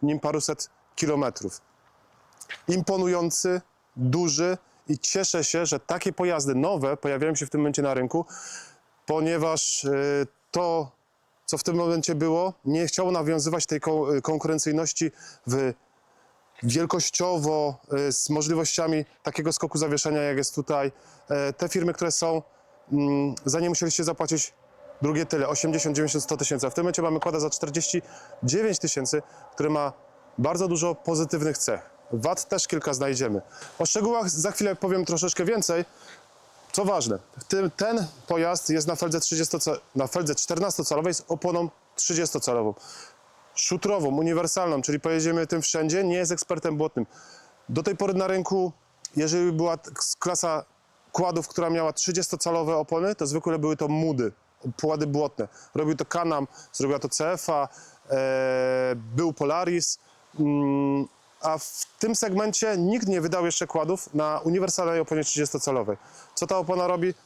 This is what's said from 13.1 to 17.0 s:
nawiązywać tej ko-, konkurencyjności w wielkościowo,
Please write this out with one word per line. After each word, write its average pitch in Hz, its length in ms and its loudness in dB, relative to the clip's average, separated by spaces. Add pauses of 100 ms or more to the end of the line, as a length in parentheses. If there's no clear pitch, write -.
nawiązywać 160 540 0
tej 151 160 -2
ko-, 156 260 2 (160)
konkurencyjności 156 880 0 (360)
w 131 260 2 (880)
wielkościowo, 156 1160 0 (280)